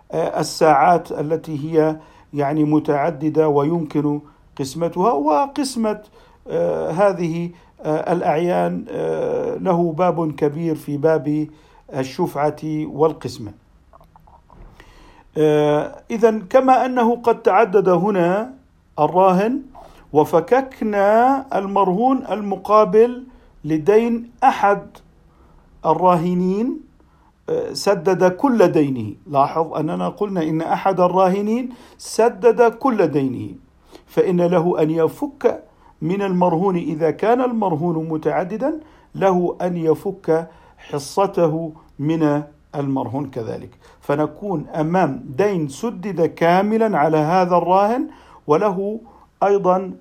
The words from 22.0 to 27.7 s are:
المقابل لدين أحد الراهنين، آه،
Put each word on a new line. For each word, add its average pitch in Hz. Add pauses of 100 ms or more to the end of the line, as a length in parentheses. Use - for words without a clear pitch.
المقابل 214 (400)
لدين 214 (140)
أحد 202 (1000)
الراهنين، 180 (680)
آه، -